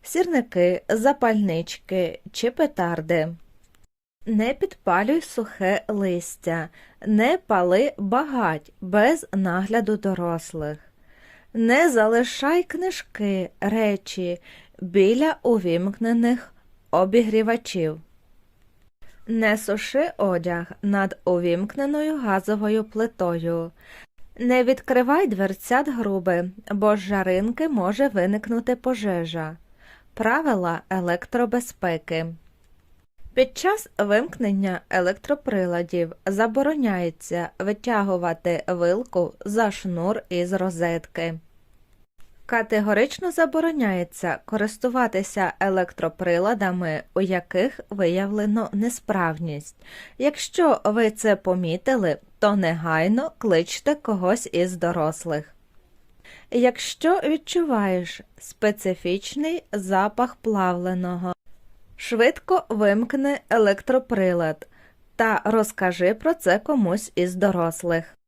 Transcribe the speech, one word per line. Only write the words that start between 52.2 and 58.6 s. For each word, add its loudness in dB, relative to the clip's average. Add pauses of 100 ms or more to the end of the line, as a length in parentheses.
то 4
негайно 0
кличте 0
когось -2
із 0
дорослих. -2 (960)
Якщо 0
відчуваєш -2 (180)
специфічний -4